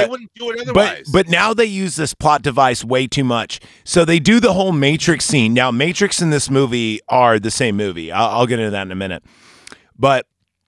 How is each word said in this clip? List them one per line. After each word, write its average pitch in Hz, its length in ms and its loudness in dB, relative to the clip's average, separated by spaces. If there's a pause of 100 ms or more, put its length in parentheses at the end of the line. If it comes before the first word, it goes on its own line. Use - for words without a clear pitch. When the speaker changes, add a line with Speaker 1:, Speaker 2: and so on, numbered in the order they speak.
Speaker 1:
they 117 60 2
wouldn't 247 260 -10
do 233 160 -8
it 226 60 -6
Speaker 2:
but, 240 120 -8
Speaker 1:
otherwise. 190 440 0
Speaker 2:
but 185 160 2
now 190 260 0
they 226 100 2
use 190 300 -4
this 151 180 -4
plot 151 300 2
device 127 420 2
way 127 220 0
too 139 160 -2
much. 117 380 -2 (240)
So 170 200 2
they 165 140 2
do 202 220 4
the 202 120 2
whole 190 200 0
Matrix 147 520 0
scene. 120 300 2
Now, 123 160 2
Matrix 165 500 -2
in 165 100 0
this 143 200 -2
movie 120 580 0
are 120 300 2
the 107 120 -2
same 110 260 -2
movie. 85 340 -6
I'll, 107 300 0
I'll 123 60 2
get 117 120 -2
into 107 140 -4
that 98 100 -6
in 95 80 -10
a 92 60 -8
minute. 92 260 -8 (720)
But 131 300 0 (420)